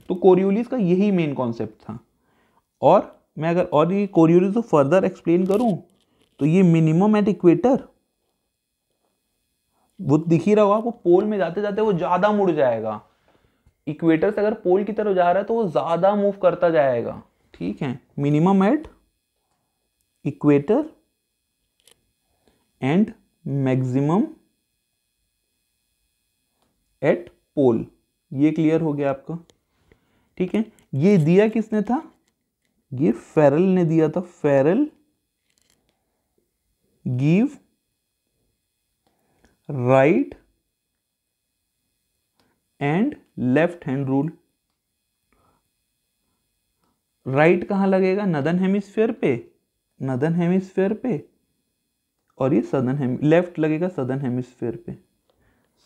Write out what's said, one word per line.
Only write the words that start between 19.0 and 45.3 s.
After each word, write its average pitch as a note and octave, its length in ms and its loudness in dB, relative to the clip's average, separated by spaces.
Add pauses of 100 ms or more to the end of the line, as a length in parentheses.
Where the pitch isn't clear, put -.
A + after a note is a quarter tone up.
equator D3 580 0 (2000)
and E3 300 0 (520)
maximum C3+ 640 0 (2750)
at F#3 280 -2 (280)
pole, A#2+ 260 2 (480)
ये D3 200 0
क्लियर D#3 300 0
हो D#3 120 -4
गया C#3+ 160 -4
आपका, D#3 300 -8 (1000)
ठीक F#3 180 -4
है। A3 100 -2 (300)
ये F#3 220 4
दिया F3 300 4
किसने A3 340 -4
था? A#3+ 220 -4 (880)
ये C#3 200 -2
फेरल D3+ 500 0
ने F#3 240 0
दिया D#3+ 240 2
था। F3 120 -6
फेरल D#3 680 0 (2250)
give D3+ 440 0 (2250)
right C3+ 640 2 (2500)
and F3+ 320 -2 (420)
left E3+ 320 -2
hand C3+ 220 -4
rule। C#3 200 -2 (3000)